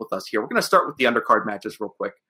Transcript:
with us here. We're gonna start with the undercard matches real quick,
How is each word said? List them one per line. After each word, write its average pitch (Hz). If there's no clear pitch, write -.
with 113
us 190
here. 107
We're 120
gonna 233
start 180
with -
the 127
undercard 113
matches 104
real 101
quick, 101